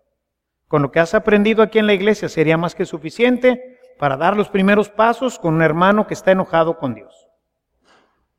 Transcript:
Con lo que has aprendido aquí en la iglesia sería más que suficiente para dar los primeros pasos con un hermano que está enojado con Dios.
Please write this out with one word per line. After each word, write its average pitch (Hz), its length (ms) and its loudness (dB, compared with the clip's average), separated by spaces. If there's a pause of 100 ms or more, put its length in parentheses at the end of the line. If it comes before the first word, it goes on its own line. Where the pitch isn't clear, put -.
(680)
Con 151 120 0
lo 139 100 -2
que 165 100 0
has 165 120 0
aprendido 214 500 2
aquí 214 160 0
en 214 80 2
la 208 60 2
iglesia 202 380 -2
sería 160 260 0
más 165 180 -4
que 180 120 -6
suficiente 247 920 -2 (200)
para 139 180 -2
dar 170 180 0
los 208 140 -2
primeros 202 400 2
pasos 233 500 -2
con 160 180 -2
un 165 40 0
hermano 180 460 2
que - 80 -10
está - 160 -2
enojado 165 480 0
con 127 160 -6
Dios. - 340 -20 (1120)